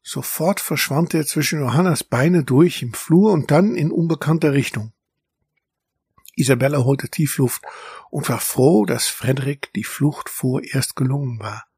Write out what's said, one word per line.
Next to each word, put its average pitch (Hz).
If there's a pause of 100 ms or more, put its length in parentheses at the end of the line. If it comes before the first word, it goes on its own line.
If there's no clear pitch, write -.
Sofort -
verschwand 156
er 156
zwischen 151
Johannas 143
Beine 151
durch 147
im 117
Flur 196
und 147
dann 180
in 160
unbekannter 160
Richtung. 113 (1400)
Isabella 135
holte 135
tief -
Luft 127 (460)
und 147
war 165
froh, 175
dass 127
Frederik 135
die -
Flucht -
vorerst -
gelungen 131
war. 107 (100)